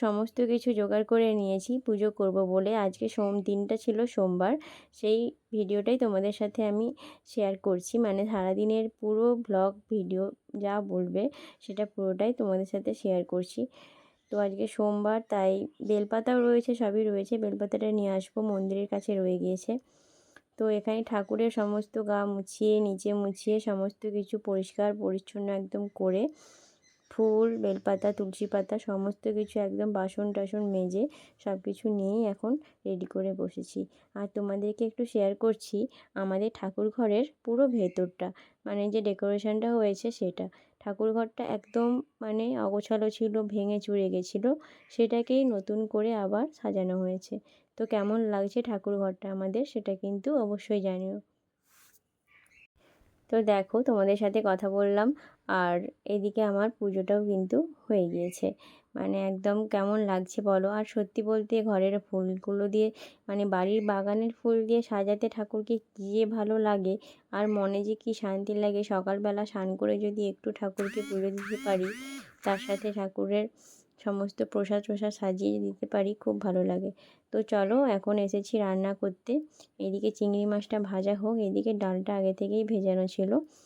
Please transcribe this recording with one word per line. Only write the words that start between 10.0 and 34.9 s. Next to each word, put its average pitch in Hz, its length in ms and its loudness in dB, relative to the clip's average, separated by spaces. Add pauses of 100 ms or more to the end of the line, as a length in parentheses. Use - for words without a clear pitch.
যা 202 120 0 (160)
বলবে 180 320 0 (380)
সেটা 208 240 -6
পুরোটাই 196 480 0
তোমাদের 190 400 0
সাথে 196 180 -2 (100)
শেয়ার 185 200 2 (100)
করছি। 180 300 -2 (680)
তো 208 40 -4 (100)
আজকে 196 200 -2 (100)
সোমবার 208 440 2 (100)
তাই 190 220 4 (360)
বেলপাতাও 220 600 2
রয়েছে, 240 240 4 (100)
সবই 214 220 2
রয়েছে। 202 340 0
বেলপাতাটা 208 540 -2
নিয়ে 208 260 2
আসবো, 190 220 -4 (120)
মন্দিরের 196 420 -2
কাছে 202 260 -2
রয়ে 185 240 2
গিয়েছে। 185 300 -2 (840)
তো - 80 -2 (140)
এখানে 220 220 0 (100)
ঠাকুরের 214 500 0
সমস্ত 208 360 -2 (140)
গা 202 160 2
মুছিয়ে, 202 500 0 (120)
নিচে 196 260 -2
মুছিয়ে, 202 420 0 (120)
সমস্ত 196 340 -2 (140)
কিছু 202 200 -4 (120)
পরিষ্কার 196 420 0 (120)
পরিচ্ছন্ন 196 460 -4 (120)
একদম 196 240 -6 (160)
করে, 190 240 2 (880)
ফুল, 220 460 4
বেলপাতা, 196 600 0
তুলসী 196 300 -4
পাতা 196 280 -2 (120)
সমস্ত 196 360 -4 (140)
কিছু 208 220 -4
একদম 202 320 -2
বাসন 196 420 -2
টাসন 202 300 -2 (100)
মেজে 185 300 0 (360)
সব 196 260 -4
কিছু 202 200 -4 (120)
নিয়েই 202 260 0 (100)
এখন 220 180 -4 (320)
রেডি 185 300 -4
করে 190 200 -2
বসেছি। 185 460 -8 (360)
আর 202 200 -6
তোমাদেরকে 202 500 -2
একটু 226 200 -4